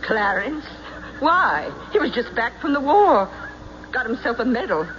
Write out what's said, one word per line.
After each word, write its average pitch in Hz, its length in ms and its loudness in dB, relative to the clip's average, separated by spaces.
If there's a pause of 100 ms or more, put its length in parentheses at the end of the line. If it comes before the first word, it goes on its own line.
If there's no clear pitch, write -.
Clarence? 214 640 -2 (540)
Why? 277 520 2 (200)
He 415 80 2
was 302 120 0
just 233 240 -4
back 233 260 -2
from 311 120 0
the 285 80 2
war. 294 480 6 (640)
Got 247 140 -4
himself 226 340 -2
a - 60 0
medal. 208 420 0 (120)